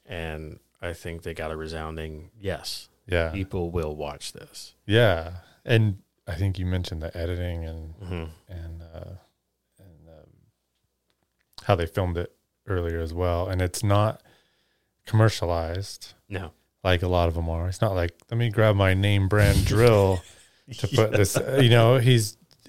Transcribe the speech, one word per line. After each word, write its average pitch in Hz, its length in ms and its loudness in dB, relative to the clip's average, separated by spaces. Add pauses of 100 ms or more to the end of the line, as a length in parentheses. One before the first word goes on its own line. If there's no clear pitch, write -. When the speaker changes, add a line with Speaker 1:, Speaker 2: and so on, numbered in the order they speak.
Speaker 1:
And 80 540 -10 (240)
I 87 100 -8
think 82 300 -12
they 85 120 -10
got 78 180 -8
a 80 40 -8
resounding 80 800 -10
yes. 95 500 -10 (180)
Speaker 2:
Yeah. 85 240 0
Speaker 1:
People 90 400 -6
will 80 260 -4
watch 73 360 -10
this. - 420 -20 (120)
Speaker 2:
Yeah. 92 480 2 (300)
And 107 380 2 (240)
I 92 80 -8
think 92 240 -2
you 90 80 -4
mentioned 90 360 -4
the 82 140 -10
editing 87 480 -6
and, 80 360 -14
Speaker 1:
Mm-hmm. 85 520 -12
Speaker 2:
and, 82 300 -14
uh, 82 220 -18 (720)
and, 80 300 -20
um, 78 220 -20 (1300)
how 101 120 2
they 85 100 -2
filmed 87 320 -4
it - 160 -8 (320)
earlier 85 340 -4
as 82 140 -6
well. 87 340 -2
And 92 140 -2
it's 87 220 -4
not 104 360 2 (840)
commercialized 87 1080 0 (140)
Speaker 1:
No. 90 240 -8 (320)
Speaker 2:
like 90 180 2
a 92 60 0
lot 87 200 2
of 82 80 -2
'em 85 120 -4
are. 82 200 -4
It's 92 120 -8
not 104 140 0
like, 87 220 -2 (140)
"Let 117 80 -4
me 117 120 0
grab 107 260 4
my 95 180 4
name 98 340 2
brand 101 360 6
Speaker 1:
<laughs> - 20 0
Speaker 2:
drill 104 560 4 (560)
to - 100 -4
put 110 240 2
Speaker 1:
Yeah. - 40 2
Speaker 2:
this," 101 200 2
uh, 135 240 0
you 127 100 6
know, 120 280 8
he's, 117 380 2 (320)